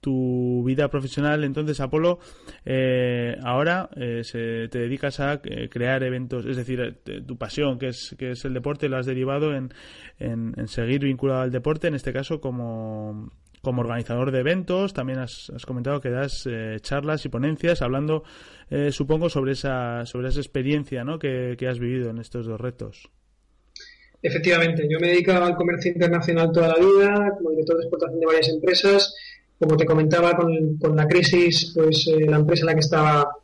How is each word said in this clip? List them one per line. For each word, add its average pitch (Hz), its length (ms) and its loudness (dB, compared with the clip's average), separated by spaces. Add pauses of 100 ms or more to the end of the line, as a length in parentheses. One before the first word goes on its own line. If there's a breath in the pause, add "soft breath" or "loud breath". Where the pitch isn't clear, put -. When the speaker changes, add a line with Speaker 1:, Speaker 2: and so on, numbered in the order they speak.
Speaker 1:
tu 123 640 0
vida 135 240 2
profesional, 147 560 -2
entonces, 143 360 -4
Apolo, 156 380 0 (460 loud breath)
eh, 123 800 0
ahora, 147 540 0
eh, 117 280 -6
se, 113 440 -6
te 123 120 -6
dedicas 135 400 -4
a, 143 240 -2
eh, 117 260 -8
crear 127 320 -2
eventos, 127 440 -6
es 127 100 -4
decir, 123 240 -6
eh, 120 120 -6 (100)
te, - 200 -12
tu 123 160 -12
pasión, 131 400 -2
que 131 100 -6
es, - 300 -12
que 127 140 -8
es 123 120 -12
el 135 100 -4
deporte, 143 340 -4
lo 131 80 -2
has 127 100 -4
derivado 135 480 -2
en, 131 180 -8 (460 loud breath)
en, 113 380 -6
en 117 120 -6
seguir 123 360 -2
vinculado 131 380 -2
al 127 100 -2
deporte, 151 340 -2
en 160 80 -2
este 127 180 -6
caso 135 280 -6
como, 110 880 -8 (320)
como 127 200 -2
organizador 120 500 -4
de 131 80 0
eventos. 185 540 0
También 131 260 -6
has, - 340 -12
has 123 100 -14
comentado 131 360 -4
que 127 100 -6
das, 131 400 -4
eh, 110 300 -8
charlas 143 440 -4
y 143 40 -6
ponencias, 151 540 -2
hablando, 147 420 -2 (440 loud breath)
eh, 143 220 0
supongo, 156 380 -2
sobre 139 240 -2
esa, 123 540 -4
sobre 123 220 -6
esa 135 120 2
experiencia, 139 640 -4
¿no? 156 160 -8
que, 127 360 -4
que 127 120 -6
has 123 100 -4
vivido 120 320 -4
en 113 80 -8
estos 117 280 -10
dos 110 140 -8
retos. 120 500 -12 (1120 loud breath)
Speaker 2:
Efectivamente, 165 640 2
yo 160 140 0
me 175 80 2
he 175 40 4
dedicado 180 340 4
al 170 100 0
comercio 175 360 -2
internacional 170 600 2
toda 165 160 6
la 160 60 4
vida, 202 640 6
como 165 120 -2
director 156 280 2
de 170 60 0
exportación 165 360 -2
de 165 60 2
varias 160 240 4
empresas. 180 640 4 (440 loud breath)
Como 156 200 4
te 160 80 4
comentaba, 165 500 4
con, 160 400 2
con 156 180 2
la 151 120 4
crisis, 175 680 4
pues, 156 340 4
eh, 156 180 6
la 151 100 6
empresa 151 260 4
en 160 40 2
la 160 80 4
que 156 60 4
estaba 151 480 4 (160)